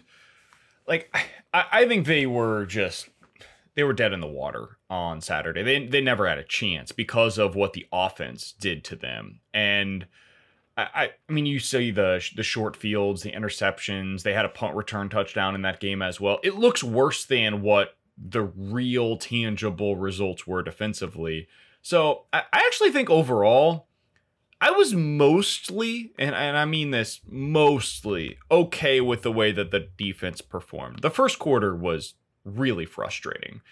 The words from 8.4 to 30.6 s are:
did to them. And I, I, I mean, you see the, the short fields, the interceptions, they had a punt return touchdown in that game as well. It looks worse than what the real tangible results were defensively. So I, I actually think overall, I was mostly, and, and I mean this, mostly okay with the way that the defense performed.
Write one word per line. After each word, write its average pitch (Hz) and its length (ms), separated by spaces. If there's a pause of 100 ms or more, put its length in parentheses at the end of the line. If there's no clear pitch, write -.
did 85 320
to - 100
them. 55 460 (120)
And 101 540 (680)
I, 107 180
I, 156 140 (180)
I - 60
mean, 151 120
you 143 140
see 120 320
the, 104 340 (100)
the 110 80
short 107 340
fields, 101 460
the 101 100
interceptions, 98 880
they 101 100
had 104 120
a 92 40
punt 87 260
return 104 340
touchdown 98 440
in 98 100
that 92 180
game 98 200
as 92 200
well. 101 220
It 196 120
looks 233 280
worse 127 420
than 107 360
what 101 340 (220)
the 107 260
real 113 720
tangible 104 800
results 95 500
were 90 160
defensively. 82 840 (340)
So 156 420 (100)
I, 131 60 (120)
I - 140
actually 427 260
think 262 180
overall, 139 760 (760)
I 285 100
was 381 220
mostly, 185 1300
and, 135 160
and 143 220
I 151 80
mean 151 260
this, 117 340
mostly 131 1120 (140)
okay 165 480
with 120 220
the 117 100
way 107 220
that 95 180
the 98 160 (100)
defense 92 440
performed. - 580